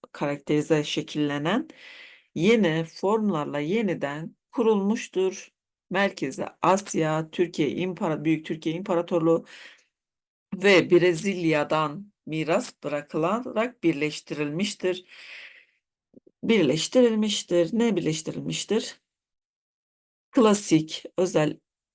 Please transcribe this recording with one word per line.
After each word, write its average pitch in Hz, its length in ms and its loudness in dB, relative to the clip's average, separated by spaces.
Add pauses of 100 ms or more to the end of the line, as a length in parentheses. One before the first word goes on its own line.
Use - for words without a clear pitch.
(120)
karakterize 147 720 0
şekillenen 151 840 -2 (680)
yeni 165 500 2
formlarla 170 760 -2
yeniden 160 760 -4 (160)
kurulmuştur. 202 1000 0 (380)
Merkezi 190 540 -2 (180)
Asya, 160 680 0
Türkiye 170 400 -2
İmpara-, 165 540 -4
Büyük 156 220 0
Türkiye 156 280 -6
İmparatorluğu 170 680 0 (1080)
ve 185 360 4
Brezilya'dan 160 1200 0 (140)
miras 160 460 -2 (120)
bırakılarak 185 1000 -4
birleştirilmiştir. 156 1200 -2 (1400)
Birleştirilmiştir. 202 1300 2
Ne 226 240 0
birleştirilmiştir? 156 1040 -4 (1300)
Klasik, 202 760 4 (140)
özel 170 400 0 (360)